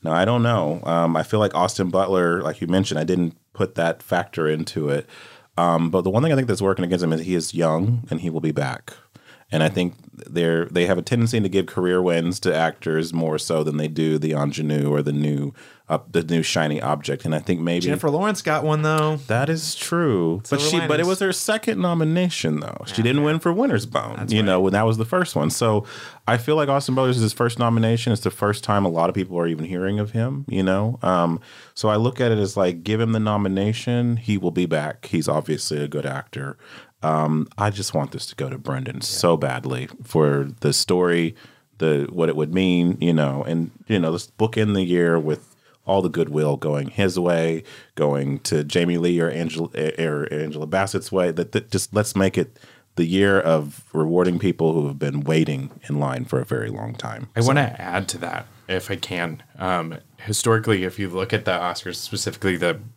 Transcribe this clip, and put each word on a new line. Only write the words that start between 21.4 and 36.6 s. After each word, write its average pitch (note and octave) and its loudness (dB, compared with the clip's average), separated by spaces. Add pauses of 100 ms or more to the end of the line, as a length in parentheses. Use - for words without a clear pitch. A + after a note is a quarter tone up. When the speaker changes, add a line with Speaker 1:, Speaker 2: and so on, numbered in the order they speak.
Speaker 1:
nomination, E3 0
though. - -10
She - -8
Speaker 2:
Yeah, A#2 2
Speaker 1:
didn't C3+ 4
Speaker 2:
yeah. D3 2
Speaker 1:
win D#3 2
for E3+ 2
Winter's A3 2
Bone, - -4
Speaker 2:
That's A2 -4
Speaker 1:
you A2 4
Speaker 2:
right. G#2 4
Speaker 1:
know, F#2 4
when F#2 4
that G#2 4
was A2+ 4
the A2+ 0
first F3+ 0
one. D3+ 2
So G#2+ 2 (400)
I A#2 2
feel D3 0
like D3 2
Austin C#3 2
Butler's B2+ 2
is A2+ 4
his G#2+ 2
first A#2+ 0
nomination. A#2 2
It's G2+ 0
the F#2 0
first G#2 0
time G2+ 2
a F#2 4
lot E2 2
of F2+ 0
people F#2 -2
are E2+ 2
even D#2+ -2
hearing F#2 -2
of G#2 -2
him, B2+ -2
you F#2+ 0
know? G#2 0
Um, E2+ 2 (340)
so - -2
I G#2+ 4
look A#2+ 0
at A#2+ 4
it G#2+ 2
as, G2+ 0
like, F2+ 2
give G#2+ 0
him A2+ 2
the A2 0
nomination. G#2+ 0
He A2 0
will F2+ 0
be F2+ 0
back. D2+ -4
He's D#2+ -2
obviously D2+ -2
a D2 -4
good D2 -6
actor. C#2 -10 (440)